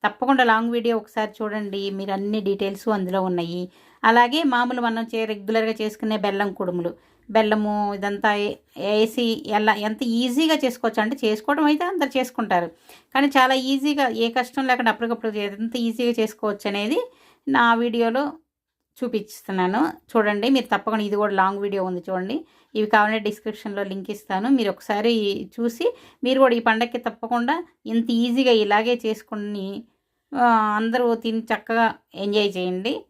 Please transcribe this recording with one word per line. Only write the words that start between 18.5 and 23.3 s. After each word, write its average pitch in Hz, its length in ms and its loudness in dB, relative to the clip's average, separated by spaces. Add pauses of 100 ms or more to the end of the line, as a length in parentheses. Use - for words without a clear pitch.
చూపిస్తున్నాను. 202 800 -2 (320)
చూడండి, 208 440 2
మీరు 247 180 2
తప్పకుండా 214 340 0
ఇది 202 140 -2
కూడా 202 180 2
లాంగ్ 196 260 2
వీడియో 196 240 -2
ఉంది 180 200 -6
చూడండి. 190 280 -4 (380)
ఇవి 214 200 0
కావాలంటే 214 340 4
డిస్క్రిప్షన్లో 208 640 -8